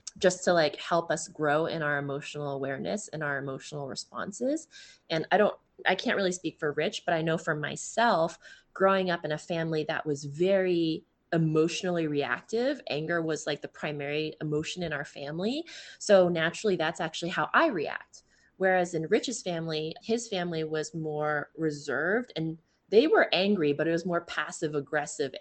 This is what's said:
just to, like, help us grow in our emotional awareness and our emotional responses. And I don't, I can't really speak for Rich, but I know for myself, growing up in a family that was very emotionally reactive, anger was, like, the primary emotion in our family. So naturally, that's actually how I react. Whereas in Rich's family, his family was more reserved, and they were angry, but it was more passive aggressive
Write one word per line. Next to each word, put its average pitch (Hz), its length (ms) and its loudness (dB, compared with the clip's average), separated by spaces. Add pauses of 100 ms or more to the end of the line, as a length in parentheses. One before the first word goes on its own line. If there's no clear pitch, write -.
(180)
just - 280 2
to, 185 80 4
like, 156 240 2
help 170 340 0
us 156 160 -2
grow 151 380 2
in 160 180 -2
our 147 140 0
emotional 143 560 -6
awareness 139 560 -4
and 156 120 -8
our 143 160 -2
emotional 139 520 -8
responses. 240 800 -6 (400)
And 160 200 -2
I 185 80 4
don't, - 180 4 (300)
I 185 100 4
can't 226 200 0
really 190 160 2
speak 170 260 -6
for 151 140 -2
Rich, 151 340 -2
but 175 80 2
I 165 80 2
know 165 160 2
for 170 160 -2
myself, 165 840 0 (340)
growing 190 380 4
up 170 140 -4
in 151 80 -2
a 151 40 -2
family 165 520 -2
that 156 160 -4
was 147 180 -2
very 170 800 2 (300)
emotionally 165 720 2
reactive, 151 720 -2 (120)
anger 160 280 -2
was, 160 280 -2
like, 147 120 -2
the - 80 -10
primary 151 720 -6
emotion 156 440 -4
in 156 100 -4
our 143 100 -4
family. 175 600 -6 (320)
So 185 320 6
naturally, 170 460 0
that's 160 260 -2
actually 170 280 -4
how 170 260 0
I 311 140 6
react. - 520 -6 (360)
Whereas 185 360 4
in 160 140 -2
Rich's 220 340 0
family, 165 600 -4
his 226 240 -2
family 175 360 -2
was 156 300 -2
more 151 640 -2
reserved, 156 800 -2
and 160 240 -4 (300)
they 240 180 8
were 370 260 6
angry, 175 400 4
but 151 140 0
it 165 40 2
was 165 140 0
more 170 160 0
passive 151 540 -6
aggressive 147 640 -2